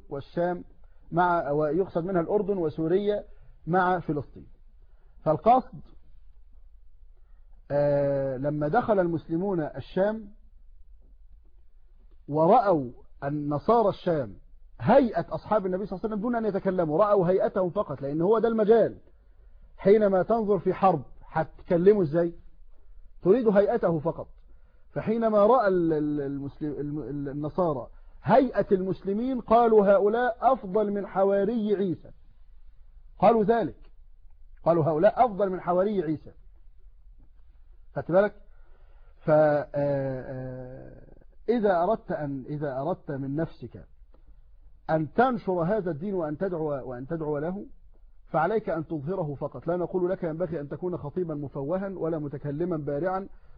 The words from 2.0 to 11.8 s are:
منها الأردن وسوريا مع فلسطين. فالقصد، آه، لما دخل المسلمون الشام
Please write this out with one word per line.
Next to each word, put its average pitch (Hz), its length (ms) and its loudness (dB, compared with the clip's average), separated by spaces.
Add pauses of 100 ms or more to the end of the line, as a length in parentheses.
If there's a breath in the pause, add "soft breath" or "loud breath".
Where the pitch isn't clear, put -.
منها 170 160 0
الأردن 196 360 0
وسوريا 180 680 -2 (440 soft breath)
مع 180 320 2
فلسطين. - 480 -8 (760)
فالقصد، 196 560 2 (1900)
آه، 143 640 0
لما 147 300 -2
دخل 214 320 0
المسلمون 170 600 -2
الشام 190 680 -4 (2000)